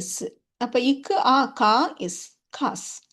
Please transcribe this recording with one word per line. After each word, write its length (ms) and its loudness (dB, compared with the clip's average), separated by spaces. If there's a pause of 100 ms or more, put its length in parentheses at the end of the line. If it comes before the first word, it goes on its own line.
இஸ். 180 -8 (460)
அப்ப 140 0 (120)
இக்கு 240 -2 (160)
ஆ, 40 6 (260)
கா, 120 6 (340)
இஸ், 140 -10 (360)
காஸ். 300 -4 (260)